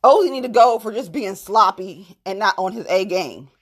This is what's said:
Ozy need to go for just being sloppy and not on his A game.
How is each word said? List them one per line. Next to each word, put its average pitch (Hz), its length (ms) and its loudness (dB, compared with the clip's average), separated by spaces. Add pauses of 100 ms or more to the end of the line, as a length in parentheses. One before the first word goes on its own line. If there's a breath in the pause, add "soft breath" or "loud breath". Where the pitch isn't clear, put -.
Ozy 339 260 6
need 262 140 -6
to 254 60 -6
go 233 280 4
for 220 140 -8
just 208 200 -8
being 202 240 -8
sloppy 185 800 -2 (100)
and 190 120 -8
not 202 220 0
on 190 140 -4
his 226 140 -12
A 190 180 0
game. 135 440 -6 (120)